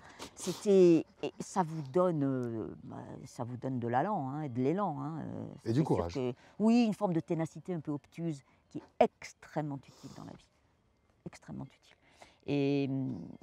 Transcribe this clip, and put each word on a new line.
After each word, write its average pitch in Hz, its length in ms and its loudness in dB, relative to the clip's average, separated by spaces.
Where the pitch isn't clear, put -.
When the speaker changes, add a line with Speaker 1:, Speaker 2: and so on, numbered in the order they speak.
Speaker 1:
C'était, 180 680 6
et - 160 -4
ça - 240 -2
vous 160 200 -4
donne, 175 320 4
euh, 120 500 -2
bah, - 120 -14
ça - 180 -8
vous 120 140 -8
donne 131 200 -4
de 117 100 -2
l'allant, 143 420 0
hein, 147 100 -6
et 135 80 -6
de 123 140 -2
l'élan, 160 380 0
hein, 147 200 -8
euh, 113 240 -8
Speaker 2:
Et - 20 -8
du 113 60 2
Speaker 1:
c'est - 0 -
sûr 151 100 4
Speaker 2:
courage. 87 300 0
Speaker 1:
que, 127 180 -2
oui, 233 260 6
une 214 100 0
forme 196 180 0
de 160 80 0
ténacité 165 540 -4
un 160 60 -4
peu 151 120 -6
obtuse 156 500 -6
qui - 80 -10
est - 260 0
extrêmement - 840 -6
utile - 300 -20
dans - 80 -14
la - 80 -14
vie, - 160 -20
extrêmement 139 380 -12
utile. - 120 -16
Et, 139 420 2